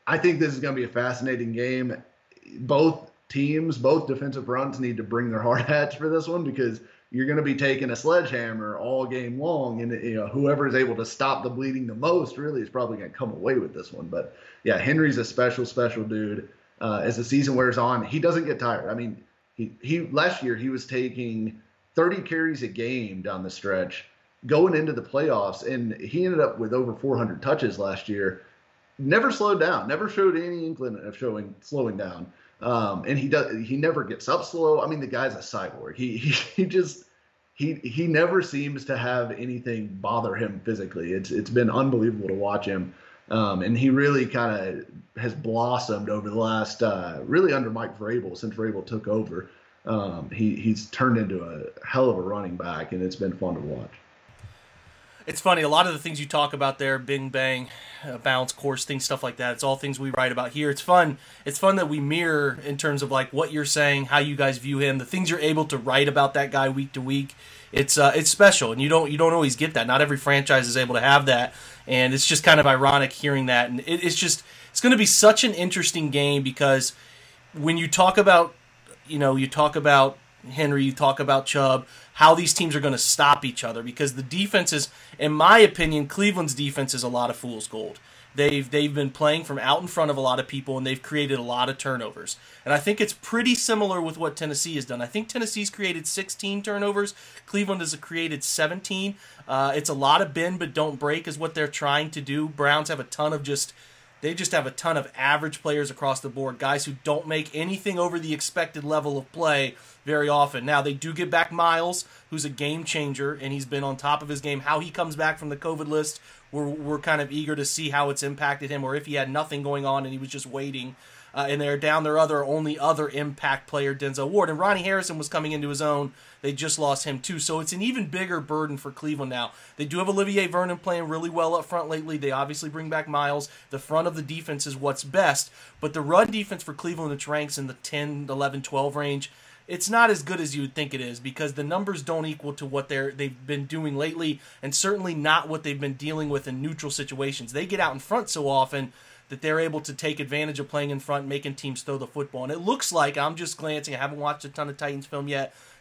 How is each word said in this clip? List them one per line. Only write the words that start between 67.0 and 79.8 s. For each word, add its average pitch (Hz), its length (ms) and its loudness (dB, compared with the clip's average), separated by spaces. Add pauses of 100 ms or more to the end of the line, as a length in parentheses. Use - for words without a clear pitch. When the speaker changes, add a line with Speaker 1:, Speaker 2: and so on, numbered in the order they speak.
Speaker 2:
week. 139 340 -2 (360)
It's, 139 240 2
uh, 143 200 8
it's 151 160 2
special, 185 400 8
and 123 100 -2
you 143 80 2
don't, 156 220 6
you 147 80 -2
don't 165 140 6
always 143 220 4
get 156 200 0
that. 117 100 2
Not 127 160 6
every 143 160 2
franchise 139 500 4
is 120 100 -2
able 123 180 2
to 113 60 2
have 139 260 8
that, 123 260 4 (320)
and 127 260 4
it's 139 140 2
just 151 180 2
kind 156 160 10
of 143 60 8
ironic 139 480 6
hearing 139 320 0
that. 123 240 4
And 123 120 -4
it, 170 220 -2
it's 165 120 2
just, - 280 0 (280)
it's - 100 -4
gonna 247 160 8
be 214 80 6
such 208 380 8
an 214 100 4
interesting 170 560 0
game, 143 320 2
because 135 520 2 (600)
when 160 240 0
you 165 100 -2
talk 185 300 6
about, 180 380 8 (520)
you 151 120 -4
know, 135 160 4
you 135 100 2
talk 151 300 2
about 139 420 6 (320)